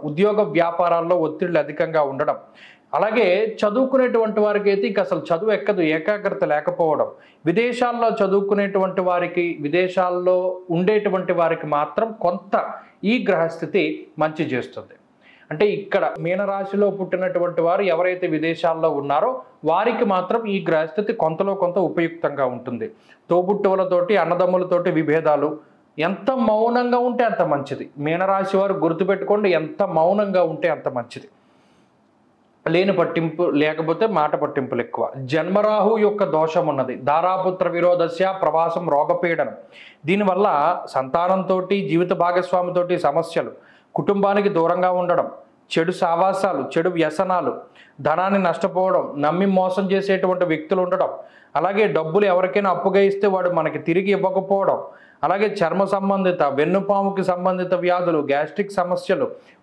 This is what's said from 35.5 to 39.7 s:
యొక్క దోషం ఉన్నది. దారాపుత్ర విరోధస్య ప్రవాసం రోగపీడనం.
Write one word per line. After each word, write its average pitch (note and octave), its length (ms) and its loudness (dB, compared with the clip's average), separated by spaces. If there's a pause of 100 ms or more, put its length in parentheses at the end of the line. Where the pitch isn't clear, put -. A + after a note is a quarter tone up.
యొక్క G#3 260 2
దోషం D#3+ 440 0
ఉన్నది. B2+ 280 -2
దారాపుత్ర F3+ 760 0
విరోధస్య F3 720 0
ప్రవాసం E3 480 0
రోగపీడనం. D3+ 640 0 (520)